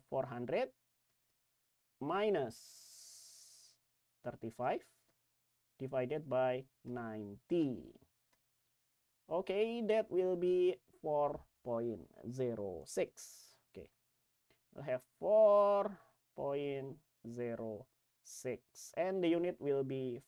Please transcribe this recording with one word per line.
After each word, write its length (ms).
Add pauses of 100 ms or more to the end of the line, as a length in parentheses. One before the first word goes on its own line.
four 160
hundred 480 (1300)
minus 560 (1700)
thirty-five 560 (960)
divided 560
by 320 (240)
ninety. 1040 (1300)
Okay, 640
that 240
will 240
be 400 (240)
four 400 (240)
point 320 (320)
zero 560
six. 560 (320)
Okay, 160 (800)
we'll 160
have 160 (160)
four 800 (400)
point 560 (320)
zero 640 (320)
six, 720
and 320
the 80
unit 240
will 240
be 460